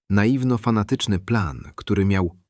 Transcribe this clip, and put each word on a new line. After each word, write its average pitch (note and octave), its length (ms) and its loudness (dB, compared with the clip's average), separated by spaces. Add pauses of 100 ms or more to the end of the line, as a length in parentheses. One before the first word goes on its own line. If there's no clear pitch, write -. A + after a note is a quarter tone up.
naiwno-fanatyczny A2+ 1080 0
plan, F2 560 -4
który G2 300 0
miał F#2+ 320 0 (120)